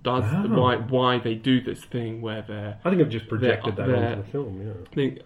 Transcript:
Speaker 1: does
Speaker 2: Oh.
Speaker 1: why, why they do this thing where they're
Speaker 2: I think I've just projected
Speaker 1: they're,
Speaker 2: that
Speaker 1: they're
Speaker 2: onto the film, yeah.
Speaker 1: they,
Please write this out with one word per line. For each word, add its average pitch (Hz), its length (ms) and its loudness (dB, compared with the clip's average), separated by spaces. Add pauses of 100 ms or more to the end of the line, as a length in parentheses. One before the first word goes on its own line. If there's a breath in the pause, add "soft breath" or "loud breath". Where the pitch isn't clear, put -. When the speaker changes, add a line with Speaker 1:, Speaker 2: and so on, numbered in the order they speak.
Speaker 1:
does 123 300 0
Speaker 2:
Oh. 202 160 0
Speaker 1:
why, 123 280 4
why 123 420 2
they 113 160 -2
do 127 260 4
this - 240 -6
thing 113 360 -6
where 110 220 -6
they're 104 420 -10
Speaker 2:
I 180 60 2
think 180 120 6
I've - 60 2
just 113 200 -6
projected 113 480 0
Speaker 1:
they're, 110 100 -2
Speaker 2:
that 131 60 4
Speaker 1:
they're 120 180 2
Speaker 2:
onto 101 120 -4
the - 80 -12
film, 107 360 -6
yeah. 107 60 -8 (220)
Speaker 1:
they, 135 320 -2